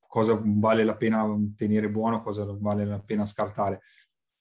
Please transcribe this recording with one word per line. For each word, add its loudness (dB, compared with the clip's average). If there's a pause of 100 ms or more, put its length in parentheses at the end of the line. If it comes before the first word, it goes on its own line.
cosa 2
vale 4
la 0
pena 2 (300)
tenere 0
buono, -2
cosa -4 (140)
vale 0
la -4
pena -4
scartare. -4 (600)